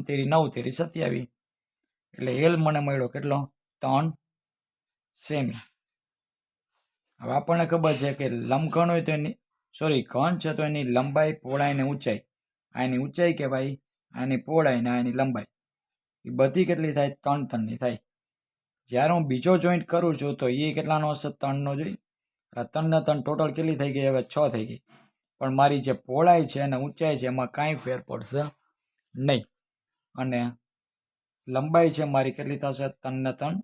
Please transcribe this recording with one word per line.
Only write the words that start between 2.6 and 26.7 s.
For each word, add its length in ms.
મળ્યો 280
કેટલો? 300
ત્રણ 240
સેમી. 400
હવે 140
આપણને 320
ખબર 320
છે 160
કે 140
લંબઘન 600
હોય 140
તો 80
એની, 240
સોરી, 280
ઘન 360
છે 160
તો 100
એની 200
લંબાઈ, 500
પહોળાઈ 420
ને 80
ઊંચાઈ. 380
આ 100
એની 180
ઊંચાઈ 320
કહેવાય, 420
આ 80
એની 240
પહોળાઈ 360
ને 80
આ 80
એની 200
લંબાઈ. 320
એ 60
બધી 360
કેટલી 280
થાય? 220
ત્રણ, 300
ત્રણની 320
થાય. 200
જ્યારે 240
હું 140
બીજો 280
જોઈન્ટ 300
કરું 320
છું 180
તો 100
એ 160
કેટલાનો 360
હશે? 240
ત્રણનો 420
જ 80
હોય. 140
આ 120
ત્રણને 360
ત્રણ 220
ટોટલ 320
કેટલી 220
થઈ 160
ગઈ? 140
હવે 180
છ 120
થઈ 160
ગઈ. 160
પણ 140
મારી 260
જે 140
પહોળાઈ 520
છે 160
અને 140